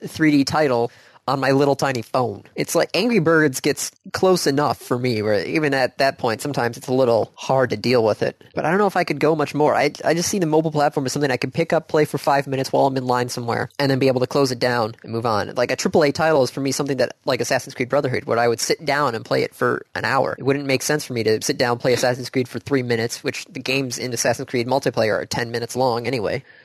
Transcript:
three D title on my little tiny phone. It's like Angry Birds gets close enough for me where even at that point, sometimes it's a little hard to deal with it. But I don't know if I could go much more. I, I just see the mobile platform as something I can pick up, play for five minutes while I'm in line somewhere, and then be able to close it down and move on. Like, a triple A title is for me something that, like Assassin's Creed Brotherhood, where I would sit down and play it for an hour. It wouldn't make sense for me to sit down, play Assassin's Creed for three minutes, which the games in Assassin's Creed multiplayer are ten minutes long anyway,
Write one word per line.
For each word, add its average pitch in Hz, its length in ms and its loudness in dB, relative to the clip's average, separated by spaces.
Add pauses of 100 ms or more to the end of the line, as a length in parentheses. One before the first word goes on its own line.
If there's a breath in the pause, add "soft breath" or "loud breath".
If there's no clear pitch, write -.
three 156 260 0
D 143 120 4
title 131 480 0 (360 soft breath)
on 135 120 0
my 135 120 2
little 139 240 4
tiny 135 260 -2
phone. 113 420 -4 (120)
It's - 200 -4
like 156 180 2
Angry 226 260 0
Birds 156 400 2
gets - 320 -4 (220)
close 185 320 2
enough 139 320 0
for - 220 -4
me 123 220 -2
where 104 240 0
even 151 280 0
at 131 240 0
that 135 220 2
point, 110 220 0
sometimes 123 360 -2
it's - 100 -12
a 131 60 0
little 117 420 4
hard 131 360 0
to 113 60 -2
deal 120 280 2
with 104 160 2
it. - 180 -2 (140)
But - 120 -4
I 147 40 2
don't 180 80 2
know 208 100 4
if 180 80 -2
I 180 80 2
could 151 160 -4
go 151 160 4
much 147 200 -2
more. 147 200 4
I, 139 160 2 (120)
I 151 100 2
just 170 160 -2
see 208 100 -2
the 175 60 0
mobile 156 260 2
platform 147 340 0
as 127 80 -4
something 147 180 0
I 123 60 0
can 135 140 -4
pick 165 220 0
up, 156 140 0
play 156 180 2
for - 120 -6
five 139 300 0
minutes 135 240 -4
while 139 140 2
I'm 135 120 0
in 127 100 -4
line 123 220 0
somewhere, 117 400 -4 (100)
and 143 100 2
then 135 100 2
be 135 80 4
able 127 140 2
to 127 60 0
close 139 240 0
it 120 80 -6
down 120 440 0
and - 80 -14
move 113 140 -4
on. 104 300 0
Like, 123 160 0
a 131 40 0
triple 185 280 2
A 143 80 4
title 156 320 2
is 120 80 0
for 139 100 -8
me 135 100 -2
something 139 260 -2
that, 123 160 -2 (120)
like 127 160 0
Assassin's 131 320 -2
Creed 123 160 -4
Brotherhood, 135 360 -2
where 117 120 0
I 120 100 2
would 117 120 0
sit - 260 -4
down 143 300 0
and 113 100 -8
play 135 180 0
it - 120 -6
for 123 300 -2 (100)
an 90 100 -4
hour. 131 320 0
It - 60 -12
wouldn't 139 240 0
make 131 160 0
sense 151 220 -2
for - 80 -10
me 113 100 -2
to 131 180 2
sit 143 160 -2
down, 120 220 0
play 131 140 2
Assassin's 123 360 0
Creed 127 180 -2
for - 120 -10
three 131 240 -2
minutes, 120 400 -4
which - 220 -6
the - 140 -14
games 131 380 -4
in 123 160 -6
Assassin's 135 340 -2
Creed 120 200 -2
multiplayer 117 520 0
are - 60 -6
ten 120 260 -4
minutes 117 240 -6
long 123 300 0
anyway, 107 380 -2 (220 soft breath)